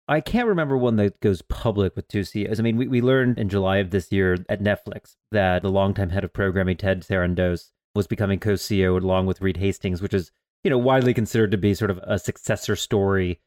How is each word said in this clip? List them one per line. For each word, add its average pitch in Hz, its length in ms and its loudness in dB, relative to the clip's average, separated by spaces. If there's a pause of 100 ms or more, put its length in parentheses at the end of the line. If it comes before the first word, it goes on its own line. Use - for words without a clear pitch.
I 147 140 0
can't 240 260 -2
remember 160 300 0
one 123 200 2
that 101 220 0
goes 98 240 0
public 98 540 -2
with - 100 -10
two 101 160 -4
C 104 200 -6
E 98 60 -4
Os. 110 120 -2
I - 20 0
mean, 113 140 0
we, 123 100 -2
we 123 140 0
learned 123 380 2
in 110 100 -2
July 95 300 2
of 95 120 -2
this 95 220 -2
year 92 240 2 (120)
at 101 140 -2
Netflix - 540 -4 (160)
that 95 300 2
the 98 80 0
longtime 98 400 0
head 95 120 -2
of 92 100 -8
programming, 95 440 0
Ted 95 260 -2
Sarandos, 90 680 -2 (240)
was 101 100 0
becoming 98 320 -2
co-C 101 440 0
E 92 40 4
O 92 100 2
along 92 300 0
with 92 140 -2
Reed 95 160 -2
Hastings, 92 440 -2
which 101 140 -4
is, 90 160 -2 (320)
you 190 80 0
know, 131 80 2
widely 127 340 4
considered 107 380 0
to 101 80 0
be 101 160 2
sort 98 160 -2
of 90 140 -2
a 98 160 -2
successor - 560 -4
story 98 720 0